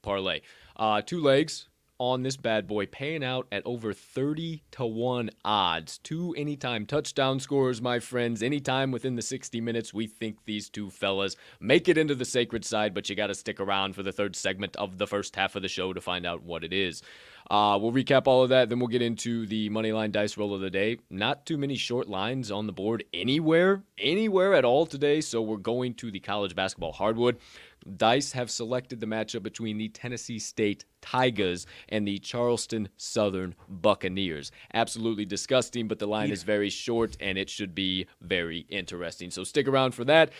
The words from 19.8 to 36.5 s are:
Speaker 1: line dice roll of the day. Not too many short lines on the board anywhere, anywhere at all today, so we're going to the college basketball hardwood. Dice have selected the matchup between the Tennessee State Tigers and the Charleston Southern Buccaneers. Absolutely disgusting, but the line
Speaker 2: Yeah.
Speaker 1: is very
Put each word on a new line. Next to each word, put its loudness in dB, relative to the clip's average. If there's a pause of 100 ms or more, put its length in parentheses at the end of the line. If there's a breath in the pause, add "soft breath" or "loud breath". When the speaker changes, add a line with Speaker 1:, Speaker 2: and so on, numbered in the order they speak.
Speaker 1:
line 0
dice 0
roll -2
of -4
the -4
day. 0 (100)
Not -4
too -2
many -2
short -2
lines -4
on -2
the -6
board -2
anywhere, 4 (140)
anywhere 4
at 6
all 6
today, 2
so -2
we're -2
going -2
to -8
the -8
college -2
basketball -2
hardwood. 2 (560 loud breath)
Dice 4
have -4
selected -4
the -6
matchup -4
between -6
the -4
Tennessee -10
State 0 (160)
Tigers 2 (220 loud breath)
and -2
the -2
Charleston -2
Southern -2 (140)
Buccaneers. 0 (220 loud breath)
Absolutely -2
disgusting, -2
but -4
the -4
line -2
Speaker 2:
Yeah. -2
Speaker 1:
is -6
very 2